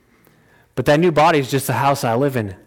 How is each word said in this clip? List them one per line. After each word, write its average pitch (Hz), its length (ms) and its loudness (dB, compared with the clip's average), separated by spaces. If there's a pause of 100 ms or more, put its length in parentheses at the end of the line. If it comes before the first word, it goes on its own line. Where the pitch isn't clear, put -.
(720)
But 131 140 -6
that 147 120 4
new 175 120 2
body 156 260 4
is 135 140 -2
just 135 160 -2
the 127 60 -4
house 139 300 0
I 117 120 0
live 135 200 -2
in. 101 200 -6 (120)